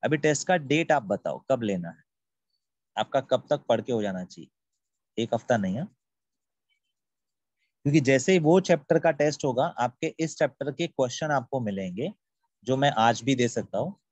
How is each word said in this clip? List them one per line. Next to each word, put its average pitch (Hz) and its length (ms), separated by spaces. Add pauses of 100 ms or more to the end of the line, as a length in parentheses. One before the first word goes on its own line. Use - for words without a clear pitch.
अभी 147 120
टेस्ट 151 320
का 185 80
डेट 156 360
आप 143 100
बताओ, 92 480
कब 127 120
लेना 92 260
है, - 140 (960)
आपका 120 220
कब 131 300
तक 143 100
पढ़ 113 200
के 113 120
हो 113 100
जाना 92 220
चाहिए? - 260 (720)
एक 117 120
हफ्ता 117 220
नहीं 95 180
है, 139 100 (2000)
क्योंकि 143 180
जैसे 131 320
ही 185 60
वो 165 220
चैप्टर 165 380
का 165 120
टेस्ट 147 340
होगा, 131 200
आपके 123 560
इस 160 180
चैप्टर 139 340
के 170 140
क्वेश्चन 131 400
आपको 135 340
मिलेंगे, 101 520 (520)
जो 127 120
मैं 139 140
आज 113 320
भी 131 120
दे 120 140
सकता 101 300
हूँ। 170 220 (120)